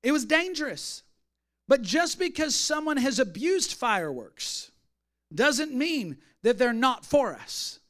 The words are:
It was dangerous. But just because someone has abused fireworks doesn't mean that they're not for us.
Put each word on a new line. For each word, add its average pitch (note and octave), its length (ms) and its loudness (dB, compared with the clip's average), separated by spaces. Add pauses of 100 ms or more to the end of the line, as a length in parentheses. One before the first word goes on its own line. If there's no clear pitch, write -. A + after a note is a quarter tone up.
It C4 80 2
was C#4+ 140 0
dangerous. D4+ 760 -4 (640)
But C4+ 140 6
just C#4 380 0
because D#4 340 0
someone D4+ 440 0
has B3 200 0
abused C4 560 0
fireworks D#3+ 1000 -4 (640)
doesn't C#4 400 2
mean B3+ 480 -2 (200)
that A#3+ 160 4
they're B3 160 2
not A#3+ 320 2
for B3 280 2
us. - 460 -10 (100)